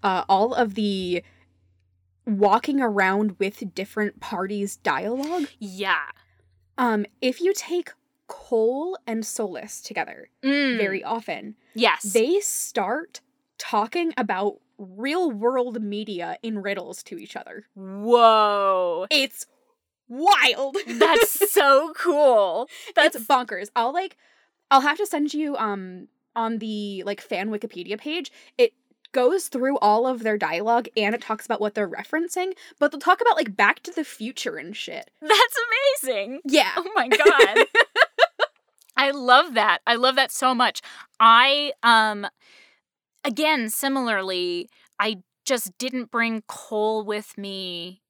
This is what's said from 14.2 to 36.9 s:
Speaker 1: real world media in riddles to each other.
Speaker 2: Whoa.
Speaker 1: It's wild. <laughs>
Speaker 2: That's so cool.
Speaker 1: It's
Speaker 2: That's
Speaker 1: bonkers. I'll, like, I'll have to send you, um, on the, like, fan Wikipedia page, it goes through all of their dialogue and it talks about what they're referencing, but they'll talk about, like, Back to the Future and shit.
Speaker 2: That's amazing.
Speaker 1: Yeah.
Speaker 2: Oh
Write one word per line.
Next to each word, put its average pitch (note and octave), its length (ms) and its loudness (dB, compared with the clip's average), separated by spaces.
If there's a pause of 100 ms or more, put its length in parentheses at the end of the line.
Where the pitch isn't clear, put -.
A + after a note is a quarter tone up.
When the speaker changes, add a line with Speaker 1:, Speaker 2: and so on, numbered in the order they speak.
Speaker 1:
real C4 540 -4
world A#3+ 500 -2
media G3+ 640 -8
in A3 180 -6
riddles F#3+ 420 -8
to - 140 -14
each - 200 -14
other. - 380 -18
Speaker 2:
Whoa. G3+ 1300 4
Speaker 1:
It's - 380 -2 (640)
wild. C#4 720 2
<laughs> - 60 -10
Speaker 2:
That's E4 640 2
so D4 460 6
cool. B3+ 680 4 (220)
Speaker 1:
It's G4 60 -20
Speaker 2:
That's D4 300 2
Speaker 1:
bonkers. A3 500 -2
I'll, B3 180 0
like, F4+ 240 -6 (520)
I'll C4+ 120 6
have D4 160 0
to G4+ 100 -2
send D4 260 -2
you, D4 220 -4
um, F#3+ 540 -8 (260)
on A3+ 240 -2
the, G#3 460 -8
like, G3+ 160 -6
fan G3 280 -6
Wikipedia G#3 480 -8
page, D4+ 340 -8 (260)
it A#3+ 160 4 (400)
goes C4+ 340 2
through C4 320 -2
all G#3+ 260 4
of B3+ 160 -2
their G#3+ 160 -2
dialogue G#3 500 0 (100)
and G#3+ 180 0
it A3+ 60 -6
talks - 240 -8
about - 160 -4
what G#3 120 -2
they're G#3 160 -2
referencing, E4+ 640 -6 (260)
but D4 140 0
they'll D4 80 -12
talk F4+ 220 2
about, A#4 160 4
like, A3+ 180 -2
Back G#3+ 280 2
to F4 80 -14
the E4 120 -6
Future - 540 -10
and D#3+ 200 -14
shit. - 320 -14 (120)
Speaker 2:
That's G#4+ 360 2 (460)
amazing. B3 420 -6
Speaker 1:
Yeah. C#4+ 300 2
Speaker 2:
Oh F4+ 180 -6